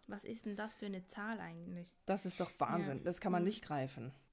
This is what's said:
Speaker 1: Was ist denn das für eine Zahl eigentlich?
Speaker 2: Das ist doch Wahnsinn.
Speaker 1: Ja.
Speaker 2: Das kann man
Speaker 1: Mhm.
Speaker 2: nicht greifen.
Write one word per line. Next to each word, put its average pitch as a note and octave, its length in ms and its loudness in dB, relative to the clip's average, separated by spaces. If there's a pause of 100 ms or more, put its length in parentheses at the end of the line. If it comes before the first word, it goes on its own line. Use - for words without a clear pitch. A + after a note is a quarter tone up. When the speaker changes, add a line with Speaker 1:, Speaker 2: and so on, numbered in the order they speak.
Speaker 1:
Was G3+ 180 -6
ist A3+ 220 -4
denn G#3 100 -2
das G#3+ 180 -6
für - 120 -6
eine F#3+ 200 -4
Zahl G#3+ 340 -4
eigentlich? F3 540 -8 (120)
Speaker 2:
Das F#3+ 180 4
ist F3+ 160 0
doch F3 180 2
Wahnsinn. C#3 400 4
Speaker 1:
Ja. - 60 -6
Speaker 2:
Das F3 160 2
kann F#3 120 4
man F3 100 6
Speaker 1:
Mhm. F3+ 60 6
Speaker 2:
nicht G#3+ 160 0
greifen. C3+ 480 -2 (200)